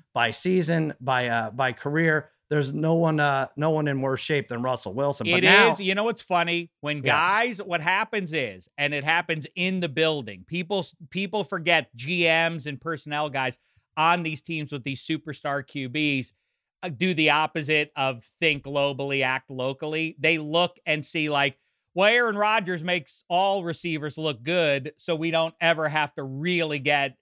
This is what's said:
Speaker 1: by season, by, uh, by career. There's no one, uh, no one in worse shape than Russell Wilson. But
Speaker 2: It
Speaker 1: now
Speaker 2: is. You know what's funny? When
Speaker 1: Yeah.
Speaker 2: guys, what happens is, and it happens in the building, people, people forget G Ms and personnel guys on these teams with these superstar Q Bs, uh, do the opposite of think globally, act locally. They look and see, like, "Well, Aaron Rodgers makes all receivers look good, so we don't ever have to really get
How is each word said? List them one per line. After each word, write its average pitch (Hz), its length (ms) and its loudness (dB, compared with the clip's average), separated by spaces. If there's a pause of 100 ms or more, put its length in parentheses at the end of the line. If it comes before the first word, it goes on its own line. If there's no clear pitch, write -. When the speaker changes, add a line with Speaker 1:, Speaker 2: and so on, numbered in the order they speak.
(120)
Speaker 1:
by 117 180 2
season, 165 680 0
by, 127 300 0
uh, 113 220 0
by 127 220 0
career. 156 580 0 (180)
There's 143 240 0
no 156 220 2
one, 160 260 4
uh, 139 360 2
no 151 140 2
one 151 160 2
in 139 140 0
worse 131 220 -2
shape 143 260 -2
than 120 140 -4
Russell 123 320 -2
Wilson. 139 360 0
But 180 140 4
Speaker 2:
It - 20 6
Speaker 1:
now 202 260 8
Speaker 2:
is. 190 80 -4
You 190 140 0
know 208 100 0
what's 233 180 -2
funny? 170 480 0 (100)
When 147 180 -4
Speaker 1:
Yeah. 139 140 2
Speaker 2:
guys, 196 460 2
what 175 240 -2
happens 190 500 0
is, 110 360 -4 (100)
and 147 160 0
it 143 100 -4
happens 160 500 0
in 185 260 -2
the 170 100 -2
building, 127 580 -2
people, 175 380 -4 (240)
people 196 340 -4
forget 165 500 0
G 165 300 -2
Ms 165 420 2
and 143 140 -8
personnel 151 480 -6
guys 131 300 -4 (380)
on 170 260 4
these 160 200 -6
teams 156 300 -6
with 135 120 -8
these 135 220 -8
superstar 147 600 -4
Q 135 240 -8
Bs, 143 420 -2 (500)
uh, 185 60 -6
do 180 240 0
the 156 180 4
opposite 151 640 2
of 135 300 -2 (160)
think 151 240 0
globally, 139 580 -2
act 131 280 -4
locally. 151 680 -6
They 156 200 2
look 165 480 0
and 151 180 -2
see, 156 240 -4
like, 143 300 0 (360)
"Well, 190 140 4
Aaron 233 280 2
Rodgers 202 480 0
makes 180 440 -4
all 190 360 2
receivers 156 520 -6
look 147 260 -4
good, 147 560 0
so - 160 -4
we 160 160 -2
don't 160 300 0
ever 160 280 2
have 147 260 0
to 143 80 -8
really 151 560 -2
get 139 440 0